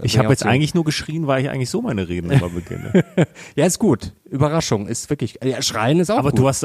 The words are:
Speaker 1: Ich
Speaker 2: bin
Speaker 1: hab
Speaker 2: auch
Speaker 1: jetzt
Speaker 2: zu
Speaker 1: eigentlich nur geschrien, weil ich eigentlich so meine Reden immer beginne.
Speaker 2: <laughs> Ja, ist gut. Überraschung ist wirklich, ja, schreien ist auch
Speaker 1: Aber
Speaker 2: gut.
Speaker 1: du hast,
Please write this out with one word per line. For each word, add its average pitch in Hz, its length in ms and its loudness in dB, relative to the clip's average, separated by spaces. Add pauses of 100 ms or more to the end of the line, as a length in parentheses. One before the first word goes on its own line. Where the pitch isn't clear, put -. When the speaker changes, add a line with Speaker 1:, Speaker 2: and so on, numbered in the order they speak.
Speaker 1:
Ich - 80 0
Speaker 2:
bin 127 80 4
Speaker 1:
hab 110 60 4
Speaker 2:
auch 110 40 4
Speaker 1:
jetzt 127 120 2
Speaker 2:
zu - 60 0
Speaker 1:
eigentlich 143 280 2
nur 165 80 2
geschrien, 156 420 -4
weil 135 160 2
ich 139 80 -2
eigentlich 131 200 -4
so 220 120 -4
meine 104 260 -2
Reden 87 220 -4
immer 123 200 2
beginne. 87 600 0
Speaker 2:
<laughs> - 460 -4
Ja, 143 100 4
ist 180 140 -2
gut. 156 320 0 (180)
Überraschung 139 560 0
ist - 240 -8
wirklich, 139 320 -6
ja, 127 180 -2
schreien 131 380 0
ist 180 120 2
auch 226 80 0
Speaker 1:
Aber 143 120 0
Speaker 2:
gut. - 80 2
Speaker 1:
du 131 80 4
hast, 135 180 0